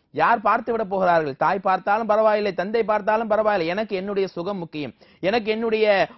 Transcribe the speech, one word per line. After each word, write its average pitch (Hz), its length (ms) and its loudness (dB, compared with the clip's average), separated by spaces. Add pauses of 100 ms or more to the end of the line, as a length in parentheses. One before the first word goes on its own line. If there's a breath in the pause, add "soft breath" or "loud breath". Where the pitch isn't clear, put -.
(120)
யார் 190 300 2
பார்த்து 226 300 0
விட 226 120 -4
போகிறார்கள்? 175 520 0
தாய் 175 240 0
பார்த்தாலும் 202 480 0
பரவாயில்லை, 208 460 2
தந்தை 214 300 -2
பார்த்தாலும் 214 440 0
பரவாயில்லை. 208 400 0
எனக்கு 208 280 -4
என்னுடைய 196 320 -2
சுகம் 180 300 -6
முக்கியம், 151 360 -8 (260 soft breath)
எனக்கு 208 320 0
என்னுடைய 214 680 2